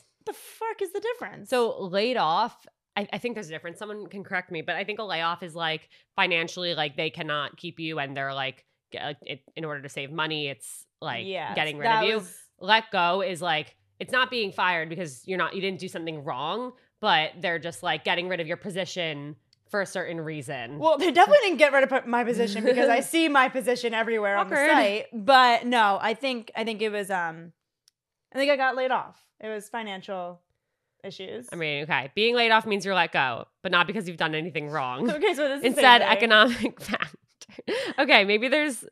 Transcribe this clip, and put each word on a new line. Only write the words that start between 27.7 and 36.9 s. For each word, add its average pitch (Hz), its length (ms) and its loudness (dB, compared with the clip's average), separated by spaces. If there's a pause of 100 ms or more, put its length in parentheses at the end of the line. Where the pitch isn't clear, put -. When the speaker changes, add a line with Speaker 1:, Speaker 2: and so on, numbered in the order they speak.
Speaker 1:
I 254 60 -4
think 277 140 2
I 285 40 2
got 262 200 0
laid 262 160 0
off. - 280 -4 (200)
It 220 80 -12
was 208 200 -10
financial 190 720 -10 (600)
issues. 208 500 -12
Speaker 2:
I - 40 -10
mean, 151 260 -4
okay. 143 320 -4
Being 233 200 2
laid 233 160 2
off 220 160 4
means 202 180 -2
you're 196 100 -2
let 170 180 2
go, 127 320 -2 (180)
but 190 80 -6
not 175 160 4
because 180 220 -6
you've 170 80 -10
done 156 180 -2
anything 156 360 -6
wrong. 139 400 -2
Speaker 1:
<laughs> 294 40 -2
Okay, 320 200 0
so 277 140 0
this 277 80 -4
is 285 40 -8
the - 0 -
same 247 120 2
Speaker 2:
Instead, 254 280 8
Speaker 1:
thing. - 100 2
Speaker 2:
economic 220 720 4
<laughs> - 0 -
factor. - 380 -8 (800)